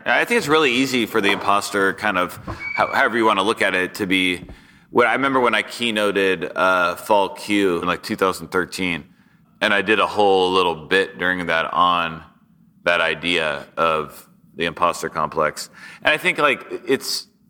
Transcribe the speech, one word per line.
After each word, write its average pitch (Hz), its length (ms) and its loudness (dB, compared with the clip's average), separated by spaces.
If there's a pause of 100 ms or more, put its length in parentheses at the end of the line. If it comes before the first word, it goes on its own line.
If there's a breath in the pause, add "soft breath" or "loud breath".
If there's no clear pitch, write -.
I 131 180 2
think 233 140 0
it's 156 100 -4
really 151 240 4
easy 127 320 0
for 107 160 -2
the 98 120 2
imposter 98 600 0
kind 101 240 -2
of, 90 200 -2 (400 loud breath)
how-, - 180 2
however 120 240 2
you 113 80 4
wanna 101 160 4
look 110 180 0
at 98 140 0
it, 92 220 0
to 104 100 -4
be, 92 400 0 (420 loud breath)
what 117 180 2
I 113 60 2
remember 135 260 0
when 120 160 2
I 107 60 2
keynoted, 101 960 0
uh, 90 400 2
Fall 101 380 0
Q 98 460 0
in, 82 60 -4
like, 87 160 -2
two 107 140 -6
thousand 87 320 -2
thirteen, 87 560 -4 (560 soft breath)
and 104 140 2
I 101 80 2
did 101 180 2
a 90 60 4
whole 95 440 4
little 87 360 0
bit 92 320 0
during 90 280 -2
that 82 280 0
on 82 480 0 (640)
that 85 180 2
idea 78 640 -2 (100)
of 78 500 -2 (300)
the 82 80 -4
imposter 82 460 -2
complex. 78 580 -4 (340 loud breath)
And 151 120 2
I - 20 -2
think, 170 220 -2
like, 143 260 2 (220)
it's, - 400 -2 (240)